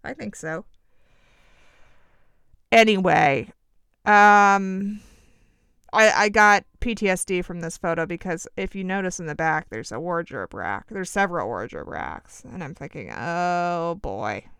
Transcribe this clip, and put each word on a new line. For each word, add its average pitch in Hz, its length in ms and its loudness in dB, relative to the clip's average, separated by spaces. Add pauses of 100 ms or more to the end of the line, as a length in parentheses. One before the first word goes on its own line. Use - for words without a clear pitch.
I 247 100 -10
think 233 220 -12
so. 160 300 -10 (2000)
Anyway, 180 800 4 (540)
um, 202 960 6 (880)
I, 220 200 4
I 214 180 2
got 208 340 6 (160)
P 233 160 -2
T 202 140 0
S 185 160 -2
D 180 160 -2
from 175 180 -10
this 165 180 -10
photo 165 280 -2
because 170 500 -8
if 190 200 -8
you 190 80 -8
notice 185 360 -4
in 170 60 -10
the 156 100 -8
back, 156 340 -2
there's 110 220 -12
a 110 80 -10
wardrobe 165 540 -8
rack. 98 360 -8
There's 190 200 -10
several 175 380 -2
wardrobe 104 400 -10
racks. - 560 -12
And 165 200 -14
I'm 147 120 -14
thinking, 98 360 -16
"Oh, 175 880 -4
boy. 101 440 -8 (140)